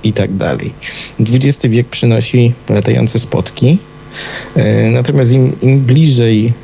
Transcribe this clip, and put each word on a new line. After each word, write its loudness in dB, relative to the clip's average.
i 0
tak -2
dalej. -4
Dwudziesty 0
wiek 0
przynosi 0
latające 0
spotki, -2
e, 0
natomiast 0
im, 2
im 4
bliżej 2